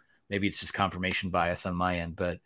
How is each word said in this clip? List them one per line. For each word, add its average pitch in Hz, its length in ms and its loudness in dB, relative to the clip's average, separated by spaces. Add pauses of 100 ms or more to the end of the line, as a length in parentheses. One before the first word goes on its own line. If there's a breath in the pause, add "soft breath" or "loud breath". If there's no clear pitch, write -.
(280)
Maybe 101 180 0
it's 92 140 0
just - 140 -4
confirmation 92 560 0
bias 87 340 2
on 92 100 -2
my 90 240 2
end, 85 180 -4
but, 87 300 -2